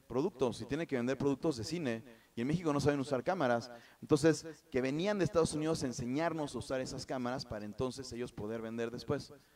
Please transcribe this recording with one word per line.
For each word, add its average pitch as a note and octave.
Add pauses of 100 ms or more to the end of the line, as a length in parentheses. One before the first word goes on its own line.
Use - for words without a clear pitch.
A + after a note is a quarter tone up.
productos, B2+
y A2
tiene D3+
que C#3
vender B2
productos C#3
de G#2+
cine, A#2+ (280)
y A#2
en B2
México D#3+
no C#3+
saben C#3+
usar B2+
cámaras. A#2+ (320)
Entonces, D#3 (260)
que B2+
venían D#3+
de F3
Estados D#3+
Unidos D#3
a C3+
enseñarnos C#3+
a A#2
usar C3
esas C3
cámaras C3
para G#2+
entonces B2+
ellos A#2+
poder A2
vender A#2
después. C3 (220)